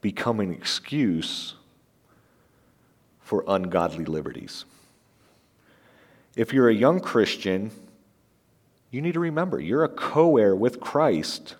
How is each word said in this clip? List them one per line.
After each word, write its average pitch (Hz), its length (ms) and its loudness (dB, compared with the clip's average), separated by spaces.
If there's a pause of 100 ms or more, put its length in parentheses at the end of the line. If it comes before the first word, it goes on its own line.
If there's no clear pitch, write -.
become 110 380 -4
an 95 120 -4
excuse - 1000 -4 (1700)
for - 280 -4
ungodly 87 580 -2
liberties. - 600 -8 (1700)
If 117 180 -2
you're 127 160 6
a 113 40 6
young 139 260 4
Christian, 101 720 -2 (1160)
you 127 120 -8
need 170 120 -2
to 165 60 -2
remember 165 400 -2
you're 107 240 0
a 165 60 0
co-heir 135 680 4
with 120 240 0
Christ - 800 -2